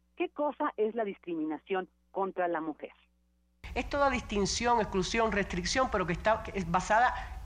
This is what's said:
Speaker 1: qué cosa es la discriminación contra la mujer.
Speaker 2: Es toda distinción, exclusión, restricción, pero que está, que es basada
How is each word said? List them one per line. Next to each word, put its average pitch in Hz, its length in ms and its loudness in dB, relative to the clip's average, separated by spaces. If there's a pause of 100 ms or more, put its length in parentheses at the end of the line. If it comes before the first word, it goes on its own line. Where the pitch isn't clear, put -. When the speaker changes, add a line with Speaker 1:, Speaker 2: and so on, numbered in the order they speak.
(160)
Speaker 1:
qué 349 140 -4
cosa 294 480 -2
es 214 160 0
la 226 100 -2
discriminación 175 840 -4 (200)
contra 185 380 -2
la 165 140 -2
mujer. 151 260 -8 (840)
Speaker 2:
Es 247 160 -4
toda 285 180 4
distinción, 233 720 2
exclusión, 208 500 2
restricción, 196 640 0
pero 190 140 0
que 175 80 0
está, 214 280 2
que 196 160 -8
es 170 120 -4
basada 214 760 2